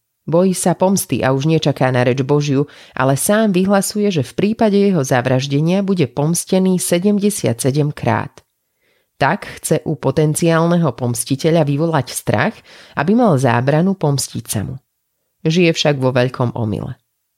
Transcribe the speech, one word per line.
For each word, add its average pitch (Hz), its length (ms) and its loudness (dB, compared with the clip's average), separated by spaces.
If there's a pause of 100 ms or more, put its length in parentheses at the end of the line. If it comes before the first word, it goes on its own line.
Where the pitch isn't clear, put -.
(280)
Bojí 180 240 2
sa 175 240 0
pomsty 185 480 0
a 131 80 2
už 135 160 -2
nečaká 147 400 0
na 127 160 0
reč 127 160 0
Božiu, 143 480 0 (240)
ale 135 240 0
sám 208 400 0
vyhlasuje, 196 560 0
že 151 140 0
v - 100 -16
prípade 208 400 0
jeho 196 240 2
zavraždenia 139 800 0
bude 190 240 0
pomstený 180 800 0
sedemdesiat 190 760 0
sedem 143 320 0
krát. - 560 -4 (720)
Tak 147 320 -2 (140)
chce 156 260 0
u 156 80 -2
potenciálneho 160 960 0
pomstiteľa 139 720 0
vyvolať 143 480 -2
strach, 123 420 -2 (380)
aby 190 240 0
mal 202 240 4
zábranu 139 560 2
pomstiť 139 480 -2
sa - 240 -6
mu. 127 80 -10 (680)
Žije 165 260 4
však 147 240 0
vo 131 160 0
veľkom 123 400 0
omyle. 110 480 -6 (380)